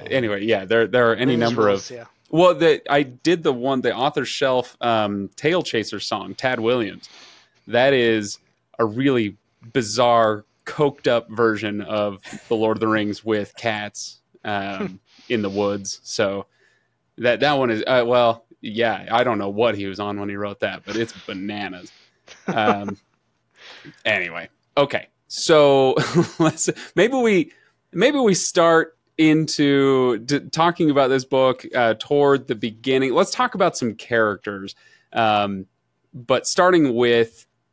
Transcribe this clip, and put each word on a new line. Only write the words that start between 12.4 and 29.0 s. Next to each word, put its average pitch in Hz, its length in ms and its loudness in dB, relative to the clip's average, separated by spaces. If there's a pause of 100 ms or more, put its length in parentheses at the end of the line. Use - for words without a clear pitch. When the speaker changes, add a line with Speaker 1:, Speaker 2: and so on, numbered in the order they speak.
Speaker 2:
The 117 80 0
Lord 110 220 0
of - 20 -12
the 110 80 0
Rings 104 360 -2
with 107 320 -4
cats, 104 600 -8 (260)
um, 98 540 -8 (160)
Speaker 3:
<laughs> - 140 -20
Speaker 2:
in 120 140 -2
the 101 80 -4
woods. 101 520 -4
So 98 440 -4 (720)
that, 117 220 0
that 147 180 2
one 123 120 2
is, 110 160 -2
uh, 127 180 2
well, 120 400 2 (160)
yeah, 107 520 -4
I 123 100 2
don't 117 160 0
know 98 120 -4
what 107 260 0
he 101 100 -6
was 95 140 -10
on 101 180 -6
when 101 100 -8
he 101 60 -10
wrote 101 260 -8
that, 95 240 -6
but 104 120 -8
it's 113 160 -4 (140)
bananas. 98 640 -10 (560)
Um, 104 480 -2 (500)
<laughs> - 580 -20
anyway, 90 440 -4 (280)
okay. 139 320 -2 (200)
So 139 680 4 (220)
<laughs> - 220 0
let's, 156 300 0 (260)
maybe 226 200 2
we, 220 380 2 (400)
maybe 262 260 0
we 214 160 4
start 165 600 2 (220)